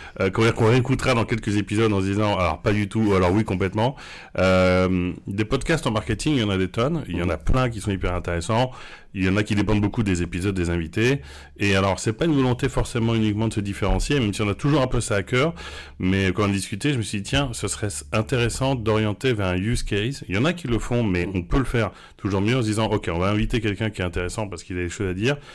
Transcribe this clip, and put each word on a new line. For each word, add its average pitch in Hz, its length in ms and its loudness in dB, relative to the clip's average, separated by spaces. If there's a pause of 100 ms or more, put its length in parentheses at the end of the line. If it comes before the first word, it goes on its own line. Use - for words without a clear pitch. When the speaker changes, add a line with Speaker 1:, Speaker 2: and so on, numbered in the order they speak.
(180)
Speaker 1:
euh, 95 120 2
qu'on, 113 200 2
qu'on 113 200 4
réécoutera 127 440 2
dans 117 100 2
quelques 110 320 -2
épisodes 104 360 2
en 98 80 2
se 95 60 0
disant, 101 300 2
alors 82 260 0
pas 110 100 2
du 104 160 0
tout, 110 260 2
alors 92 160 4
oui, 107 140 4
complètement. 104 500 0 (420)
Euh, 92 760 4 (160)
des 101 160 -2
podcasts 147 420 -2
en 123 60 0
marketing, 110 400 -2
il 135 80 2
y - 20 2
en 104 80 0
a 95 80 2
des 92 100 2
tonnes, 143 380 -2
il 82 100 -6
y 85 60 -2
en 87 80 0
a 78 60 0
Speaker 2:
Mhm. - 80 -12
Speaker 1:
plein 127 260 4
qui 110 100 -6
sont 101 120 -2
hyper 92 200 -2
intéressants, 90 600 -2 (420)
il 92 120 0
y - 20 4
en 95 80 2
a 104 60 4
qui 104 120 -2
dépendent 104 280 2
beaucoup 104 200 0
des 92 200 2
épisodes, 90 320 -2
des 87 160 0
invités. 104 500 0 (380)
Et 101 180 2
alors, 95 240 2
c'est 110 140 -2
pas - 100 -4
une 165 100 2
volonté 127 360 0
forcément 113 440 0
uniquement 110 320 2
de 110 60 -2
se - 80 -4
différencier, 101 580 0
même 104 140 2
si - 80 -6
on 104 80 0
a 98 60 0
toujours 143 260 2
un 131 60 2
peu 123 160 0
ça 107 140 -2
à 98 60 0
cœur, 143 320 0 (440)
mais 95 340 2
quand 104 120 2
on 101 40 4
discutait, 101 460 -2
je - 20 0
me 113 60 0
suis 101 160 -4
dit, 98 100 -6
tiens, 139 240 0
ce 107 160 -4
serait 104 220 -4 (220)
intéressant 120 640 0
d'orienter 110 600 0
vers 101 140 0
un 90 100 2
use 110 240 0
case. 110 480 -4
Il - 40 -2
y 95 40 2
en 127 80 2
a 175 80 0
qui 175 120 -10
le 117 120 0
font, 120 260 0
mais 90 300 0
on 90 80 -2
peut 110 160 0
le 127 60 2
faire 113 260 0 (260)
toujours 98 240 0
mieux 113 160 2
en 131 60 2
se 110 60 0
disant, 107 180 2
OK, 101 260 -2
on 85 60 0
va 92 100 2
inviter 110 320 0
quelqu'un 104 300 -2
qui - 100 -6
est 92 40 0
intéressant 90 440 -4
parce 87 140 -10
qu'il 90 160 -8
a 90 40 -2
des 87 60 -2
choses 95 220 -4
à 90 40 -4
dire, 117 220 0 (180)